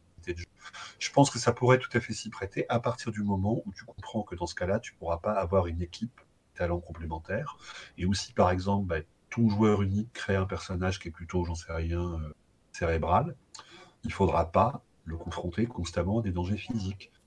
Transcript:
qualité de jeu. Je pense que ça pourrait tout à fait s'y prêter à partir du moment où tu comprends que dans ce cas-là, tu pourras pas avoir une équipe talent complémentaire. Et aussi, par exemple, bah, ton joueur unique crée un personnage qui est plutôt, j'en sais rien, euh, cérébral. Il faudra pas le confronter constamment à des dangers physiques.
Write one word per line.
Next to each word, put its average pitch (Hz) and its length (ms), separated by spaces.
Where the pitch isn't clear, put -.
qualité 87 80
de 82 60
jeu. 87 60
Je - 140
pense 139 180
que - 80
ça 117 140
pourrait 123 260
tout - 160
à 117 60
fait - 140
s'y - 160
prêter - 400
à 117 100
partir 117 320
du 101 100
moment 101 440
où 98 80
tu - 100
comprends - 400
que - 120
dans 87 120
ce - 80
cas-là, 95 240
tu - 140
pourras 82 240
pas 104 160
avoir 95 340
une 85 140
équipe - 400
talent 175 240
complémentaire. 82 800
Et 90 80
aussi, 98 260
par 95 180
exemple, 95 380
bah, 82 140
ton 117 200
joueur 104 320
unique 101 320
crée - 240
un 95 80
personnage 92 540
qui 87 100
est - 20
plutôt, 87 320
j'en 85 100
sais 82 200
rien, 82 280
euh, 82 320
cérébral. 160 640
Il - 80
faudra 82 380
pas 110 300
le 80 140
confronter 87 480
constamment 92 540
à - 20
des 107 100
dangers 87 260
physiques. 98 540